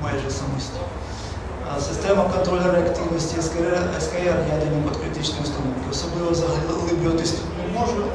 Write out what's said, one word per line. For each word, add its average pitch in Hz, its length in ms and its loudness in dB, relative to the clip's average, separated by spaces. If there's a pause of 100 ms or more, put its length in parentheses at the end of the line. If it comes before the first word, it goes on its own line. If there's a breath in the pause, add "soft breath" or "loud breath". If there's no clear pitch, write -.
майже 135 260 -2 (100)
самостійно. 135 480 -4 (880 loud breath)
Е, 143 40 -2
система 180 420 4
контролю 180 480 2
реактивності 170 680 2
С 156 100 0
К 170 100 -4
Р, 180 380 2
С 156 100 0
К - 100 -2
Р 175 200 2 (160)
ядерні 151 280 2
підкритичні 151 640 -2
установки. 147 480 -2
Особливо 170 440 0
заглиблюватись 160 960 0
тут - 180 -4 (100)
не - 200 -2
можу 233 160 2 (200)